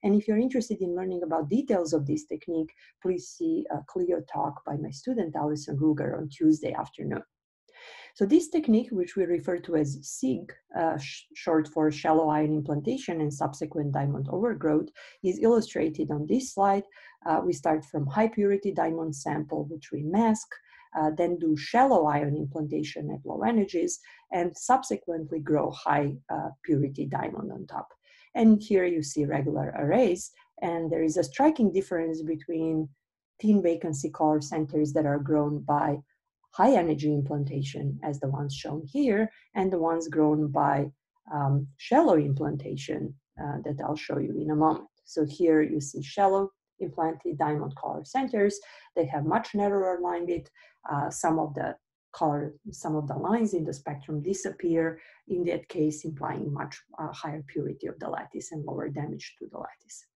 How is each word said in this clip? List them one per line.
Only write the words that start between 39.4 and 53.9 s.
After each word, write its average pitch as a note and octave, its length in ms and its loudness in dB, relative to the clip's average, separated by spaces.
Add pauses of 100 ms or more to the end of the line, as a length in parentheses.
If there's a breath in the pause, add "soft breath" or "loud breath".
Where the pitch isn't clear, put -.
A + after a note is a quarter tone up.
and F#3+ 160 2
the F3+ 80 0
ones E3 280 0
grown D3+ 420 4
by, C#3+ 360 2 (480)
um, C#3+ 320 2 (120)
shallow B3+ 400 6
implantation, C#3+ 960 -2 (280)
uh, C#3+ 220 -6
that C#3 200 -4
I'll D3+ 120 -2
show - 240 -4
you - 200 -2
in D3+ 120 -2
a D3+ 40 2
moment. D#3 340 2 (160)
So D3+ 200 -2
here D#3 360 4
you D#3 180 0
see - 240 -8
shallow G3 480 2 (280)
implanted D#3+ 580 -4
diamond D3+ 380 -2
color D#3 280 -8
centers. G#3 560 0 (360 loud breath)
They E3+ 100 2
have D3 200 -2
much G#3+ 300 0
narrower G3 460 2
line F3 240 -2
width. E3+ 240 -4 (420 soft breath)
Uh, D3 180 -2
some D#3+ 300 0
of D#3 140 -4
the - 220 -6 (360)
color, D3 420 -2 (180)
some D#3 240 -4
of D3 120 -2
the C#3 80 -4
lines G3 380 0
in E3+ 100 0
the D3 100 -4
spectrum D3 480 -8